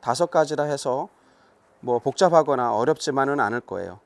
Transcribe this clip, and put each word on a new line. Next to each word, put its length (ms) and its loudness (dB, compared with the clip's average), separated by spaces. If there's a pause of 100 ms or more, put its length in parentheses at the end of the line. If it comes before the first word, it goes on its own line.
다섯 280 0
가지라 360 0
해서 440 -4 (680)
뭐 180 0
복잡하거나 760 2
어렵지만은 640 0
않을 220 0
거예요. 440 -10